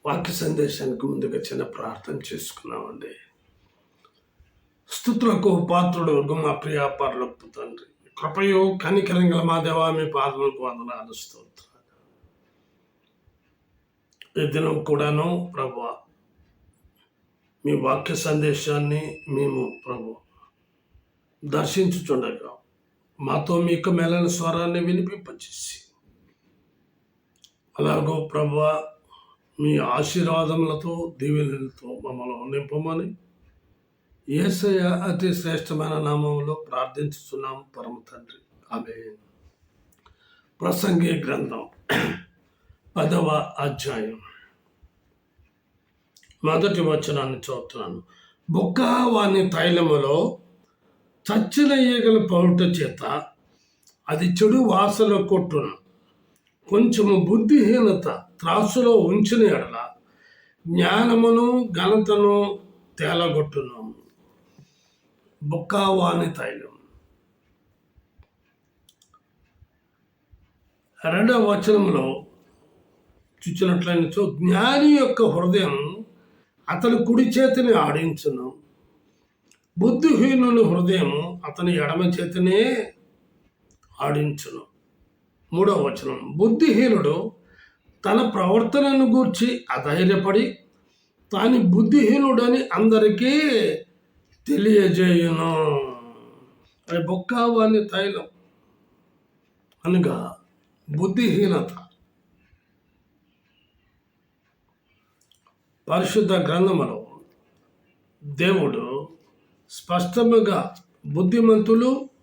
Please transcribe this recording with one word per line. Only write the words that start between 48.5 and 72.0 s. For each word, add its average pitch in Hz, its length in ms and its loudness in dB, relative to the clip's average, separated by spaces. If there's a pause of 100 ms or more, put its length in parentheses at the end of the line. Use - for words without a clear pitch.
వాని 196 420 2
తైలములో 165 880 0 (920)
చచ్చిన 277 400 2
ఈగల 240 600 4
పౌట 175 300 4
చేత 147 640 -2 (840)
అది 160 160 -2
చెడు 214 320 4
వాసన 202 680 2
కొట్టును. 160 520 -2 (920)
కొంచెము 202 600 4
బుద్ధిహీనత 220 800 4 (320)
త్రాసులో 214 520 2
ఉంచిన 214 520 4
ఎడల 131 460 0 (800)
జ్ఞానమును 233 1040 4
ఘనతను 202 880 2 (400)
తేలగొట్టును." 147 960 -4 (1500)
బొక్క 165 320 -6
వాని 175 580 0
తైలం. - 440 -14 (4000)
రెండవ 214 380 2
వచనంలో 185 720 2 (1300)